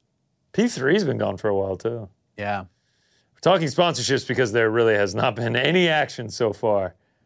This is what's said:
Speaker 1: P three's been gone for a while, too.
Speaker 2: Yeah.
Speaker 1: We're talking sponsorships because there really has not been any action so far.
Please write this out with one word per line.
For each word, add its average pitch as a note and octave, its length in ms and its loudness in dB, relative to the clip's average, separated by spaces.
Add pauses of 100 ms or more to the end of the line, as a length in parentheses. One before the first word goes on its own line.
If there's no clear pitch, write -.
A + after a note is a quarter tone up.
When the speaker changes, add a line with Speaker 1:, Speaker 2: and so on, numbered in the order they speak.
(520)
Speaker 1:
P A3+ 160 2
three's F3+ 360 0
been B2+ 140 -2
gone G2+ 200 -2
for - 120 -4
a G2+ 60 0
while, F#2+ 200 -2
too. A2+ 320 -6 (300)
Speaker 2:
Yeah. G2+ 280 -6 (680)
Speaker 1:
We're - 80 -20
talking E3+ 280 2
sponsorships C3+ 580 0
because A#2+ 240 0
there A2+ 180 2
really A2+ 240 4
has G2+ 220 0
not A2+ 200 0
been A#2 200 -2
any E3 340 2
action C3+ 400 -2
so G#2+ 240 -2
far. G2 400 -2 (320)